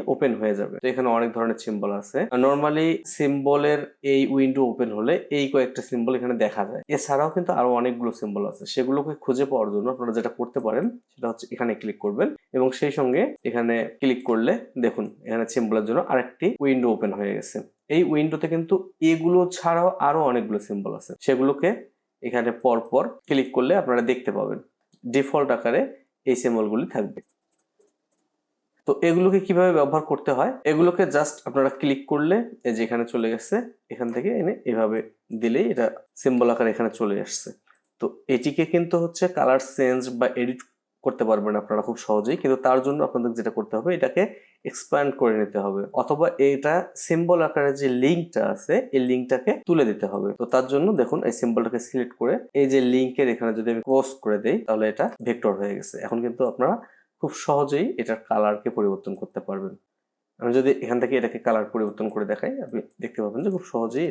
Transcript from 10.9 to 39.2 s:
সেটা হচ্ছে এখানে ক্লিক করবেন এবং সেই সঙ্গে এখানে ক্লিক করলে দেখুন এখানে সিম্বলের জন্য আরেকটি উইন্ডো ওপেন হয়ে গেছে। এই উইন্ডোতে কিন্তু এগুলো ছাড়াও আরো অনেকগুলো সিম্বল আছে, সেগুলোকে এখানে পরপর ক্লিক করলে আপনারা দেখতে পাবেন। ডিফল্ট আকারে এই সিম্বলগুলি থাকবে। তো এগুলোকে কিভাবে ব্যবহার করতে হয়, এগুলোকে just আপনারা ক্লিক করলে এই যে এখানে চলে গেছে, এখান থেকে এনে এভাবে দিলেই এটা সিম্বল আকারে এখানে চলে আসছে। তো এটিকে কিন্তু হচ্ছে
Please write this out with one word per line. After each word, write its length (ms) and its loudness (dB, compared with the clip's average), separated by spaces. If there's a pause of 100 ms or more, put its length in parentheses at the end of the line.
সেটা 160 -6
হচ্ছে 240 -10
এখানে 180 -2 (100)
ক্লিক 240 -8
করবেন 220 0 (300)
এবং 100 4 (120)
সেই 180 0
সঙ্গে 240 2 (280)
এখানে 260 0 (260)
ক্লিক 280 2
করলে 240 2 (320)
দেখুন 200 -2 (220)
এখানে 160 -2 (100)
সিম্বলের 340 0
জন্য 120 0 (120)
আরেকটি 360 -2 (160)
উইন্ডো 320 2
ওপেন 240 -2
হয়ে 180 -4
গেছে। 200 -10 (380)
এই 60 6 (100)
উইন্ডোতে 420 0
কিন্তু 220 0 (360)
এগুলো 280 4 (180)
ছাড়াও 320 2 (180)
আরো 120 2 (100)
অনেকগুলো 380 0
সিম্বল 320 -6
আছে, 120 -16 (140)
সেগুলোকে 440 2 (540)
এখানে 260 0 (140)
পরপর 400 2 (260)
ক্লিক 260 2
করলে 260 2
আপনারা 200 2 (100)
দেখতে 260 -2
পাবেন। 220 -4 (440)
ডিফল্ট 520 0
আকারে 260 0 (480)
এই 140 4
সিম্বলগুলি 520 0
থাকবে। 240 -6 (1700)
তো 40 2 (160)
এগুলোকে 400 6
কিভাবে 320 6
ব্যবহার 320 4
করতে 260 0
হয়, 140 2 (200)
এগুলোকে 320 4 (120)
just 200 0 (120)
আপনারা 220 2 (120)
ক্লিক 200 0 (100)
করলে 240 2 (320)
এই 80 0
যে 100 -2
এখানে 180 -2 (100)
চলে 200 0
গেছে, 220 -4 (380)
এখান 220 -4
থেকে 140 -2 (100)
এনে 140 0 (180)
এভাবে 260 2 (440)
দিলেই 320 2
এটা 120 0 (360)
সিম্বল 320 4
আকারে 200 2
এখানে 160 0 (100)
চলে 160 0 (100)
আসছে। 240 -8 (500)
তো 60 -2 (300)
এটিকে 280 -2 (100)
কিন্তু 300 2
হচ্ছে 200 -2 (140)